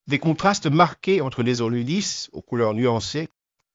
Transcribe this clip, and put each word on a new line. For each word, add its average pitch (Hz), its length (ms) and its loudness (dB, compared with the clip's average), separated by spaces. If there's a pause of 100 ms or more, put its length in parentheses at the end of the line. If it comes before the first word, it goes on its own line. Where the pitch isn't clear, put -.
des 139 120 0
contrastes 165 480 0
marqués 170 540 2
entre 131 220 -2
les 120 120 2
zones 117 200 0
lisses 151 580 -4
aux 90 80 -12
couleurs 113 320 0
nuancées 123 560 0 (460)